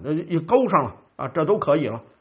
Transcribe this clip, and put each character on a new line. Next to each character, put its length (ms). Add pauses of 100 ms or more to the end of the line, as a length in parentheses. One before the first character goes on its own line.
那 100
也 280
勾 280
上 140
了 140 (200)
啊， 120
这 160
都 140
可 180
以 100
了。 160 (180)